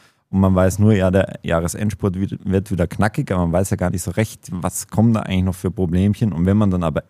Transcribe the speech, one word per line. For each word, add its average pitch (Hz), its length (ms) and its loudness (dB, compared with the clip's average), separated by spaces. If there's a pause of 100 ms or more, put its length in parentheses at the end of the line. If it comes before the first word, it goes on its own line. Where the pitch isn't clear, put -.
(320)
Und 95 60 0
man 95 160 4
weiß 92 240 4
nur, 107 140 4
ja, 92 180 2
der 95 320 0
Jahresendspurt 87 720 -2
wird, 95 240 -4 (100)
wird 95 220 0
wieder 85 160 0
knackig, 107 460 -4
aber 92 140 0
man 85 60 0
weiß 95 180 0
ja 104 60 0
gar 90 140 -2
nicht 85 120 -6
so 90 100 -6
recht, - 400 -4
was 90 340 -6
kommen 113 260 2
da 110 100 0
eigentlich 92 200 -2
noch 92 140 -2
für 90 160 -4
Problemchen. 92 600 0
Und 82 140 -2
wenn 101 100 4
man 107 140 2
dann 90 140 0
aber 76 260 -2